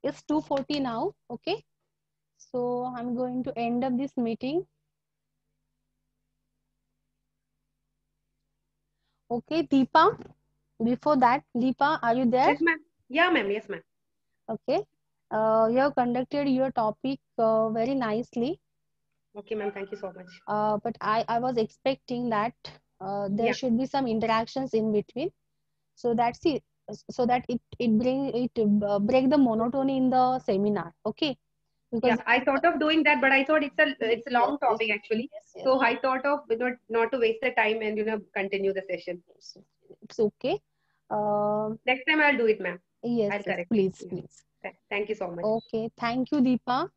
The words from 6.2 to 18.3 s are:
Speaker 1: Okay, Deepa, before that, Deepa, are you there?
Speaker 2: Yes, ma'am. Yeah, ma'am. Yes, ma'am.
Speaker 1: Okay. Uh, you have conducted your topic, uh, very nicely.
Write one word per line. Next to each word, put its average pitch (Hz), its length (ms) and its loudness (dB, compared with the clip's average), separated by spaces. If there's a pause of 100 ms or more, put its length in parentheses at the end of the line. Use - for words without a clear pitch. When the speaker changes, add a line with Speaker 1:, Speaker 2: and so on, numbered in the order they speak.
Speaker 1:
Okay, 302 340 -2
Deepa, 311 540 4 (680)
before 254 340 2
that, 254 260 2 (120)
Deepa, 262 480 0
are 233 120 2
you 254 100 0
there? 254 240 4
Speaker 2:
Yes, 302 120 0
ma'am. 330 180 2 (340)
Yeah, 339 160 4
ma'am. 226 220 0
Yes, 214 180 -6
ma'am. 170 120 -8 (680)
Speaker 1:
Okay. 277 340 -4 (460)
Uh, 220 420 2
you 240 80 2
have 277 160 2
conducted 254 540 -2
your 262 220 2
topic, 247 480 -2 (180)
uh, 220 320 2
very 226 260 0
nicely. 240 640 -2 (800)